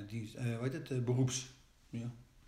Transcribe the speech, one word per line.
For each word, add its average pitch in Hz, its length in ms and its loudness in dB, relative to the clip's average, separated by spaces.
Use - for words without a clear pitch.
dienst, 110 260 -4
eh, 127 100 -4
hoe 117 180 2
heet 135 100 2
het, - 180 -4
eh, 131 80 2
beroeps?" 123 480 4
Ja. 120 200 -4